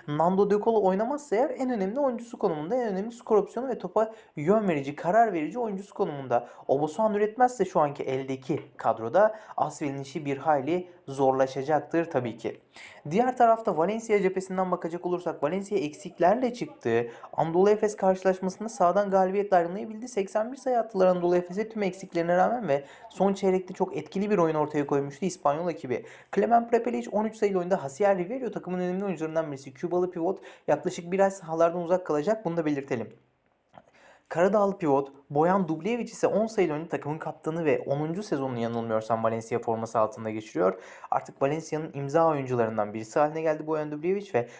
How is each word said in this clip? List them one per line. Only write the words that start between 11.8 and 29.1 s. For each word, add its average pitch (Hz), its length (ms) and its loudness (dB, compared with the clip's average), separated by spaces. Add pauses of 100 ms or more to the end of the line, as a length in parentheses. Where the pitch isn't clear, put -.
tabii 123 320 -4
ki. - 240 -8 (500)
Diğer 254 260 2
tarafta 226 400 4
Valencia 208 440 2
cephesinden 185 500 -2
bakacak 175 340 -4
olursak 170 380 -4
Valencia 196 340 -2
eksiklerle 175 760 0
çıktığı 120 540 -2 (260)
Anadolu 165 360 4
Efes 208 260 2
karşılaşmasında 190 760 0
sahadan 190 420 2
galibiyetle 190 460 4
ayrılmayı 185 320 -2
bildi. 220 180 -12
Seksen 214 440 -2
bir 277 60 -12
sayı 247 220 0
attılar 190 280 2
Anadolu 180 280 4
Efes'e 180 340 -2
tüm 208 140 -4
eksiklerine 175 540 0
rağmen 202 300 2
ve 143 160 2 (260)
son 196 240 2
çeyrekte 185 400 0
çok 185 240 -2
etkili 190 320 -4
bir 208 80 2
oyun 160 180 4
ortaya 151 320 0
koymuştu 143 380 -2
İspanyol 165 440 0
ekibi. 131 360 -4 (300)
Clement 233 360 4
Prepelic 233 400 0
on 214 140 0
üç 214 100 -6
sayılı 196 240 0
oyunda 175 240 0
Hasier 196 340 2
Ribeiro 214 340 -4
takımın 180 280 -6
önemli 180 260 -2
oyuncularından 160 460 -2